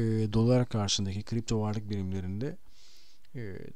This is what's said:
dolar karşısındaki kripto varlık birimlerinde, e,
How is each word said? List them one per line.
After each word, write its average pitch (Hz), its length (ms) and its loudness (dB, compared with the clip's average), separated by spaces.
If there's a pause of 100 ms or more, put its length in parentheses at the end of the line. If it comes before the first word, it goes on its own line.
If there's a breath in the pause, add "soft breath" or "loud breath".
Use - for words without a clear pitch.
(320)
dolar 120 360 6
karşısındaki 101 540 0
kripto 113 380 0
varlık 104 300 0
birimlerinde, 98 640 -2 (800 soft breath)
e, 107 240 -6 (180)